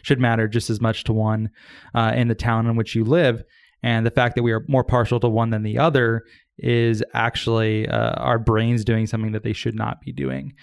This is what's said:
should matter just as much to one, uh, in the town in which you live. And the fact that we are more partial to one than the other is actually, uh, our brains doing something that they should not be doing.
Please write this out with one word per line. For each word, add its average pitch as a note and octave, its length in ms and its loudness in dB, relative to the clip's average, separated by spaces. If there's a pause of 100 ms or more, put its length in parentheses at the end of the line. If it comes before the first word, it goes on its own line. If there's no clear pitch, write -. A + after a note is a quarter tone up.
should C3+ 180 0
matter A2+ 280 2
just A2 240 -2
as G#2+ 100 -2
much A2+ 220 -2
to A2+ 100 -2
one, A2 360 0 (440)
uh, A2+ 220 2
in A#2+ 140 2
the A2+ 60 2
town A#2 320 0
in A#2 80 0
which A2+ 200 -2
you A2+ 80 2
live. B2+ 400 2 (400)
And A2+ 220 0
the A#2 60 2
fact A#2+ 240 2
that A#2+ 80 0
we A#2 100 2
are A2 140 -2
more C3 160 2
partial B2 360 0
to A#2+ 100 2
one A2+ 220 0
than G#2+ 100 -2
the G#2+ 160 -2
other B2 460 2 (340)
is A#2 460 2 (100)
actually, A2 720 0
uh, - 260 0
our A#2+ 260 -2
brains A2+ 440 0
doing A2+ 240 0
something A2 260 -4
that A2 100 -6
they A2 100 -4
should A2 220 -6
not A2 260 -6
be C3 120 -12
doing. C3+ 500 -6